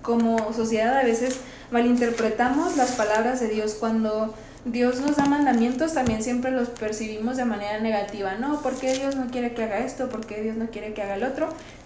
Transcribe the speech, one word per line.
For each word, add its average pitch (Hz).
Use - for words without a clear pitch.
como 226
sociedad 226
a 262
veces 240
malinterpretamos 240
las 254
palabras 226
de 226
Dios. 214
Cuando 220
Dios 247
nos 294
da 285
mandamientos, 277
también 226
siempre 247
los 247
percibimos 214
de 254
manera 208
negativa. 202
"No, 285
¿por 254
qué 262
Dios 277
no 254
quiere 240
que 226
haga 208
esto? 254
¿Por 220
qué 214
Dios 220
no 226
quiere 214
que 214
haga 196
el 202
otro?". 294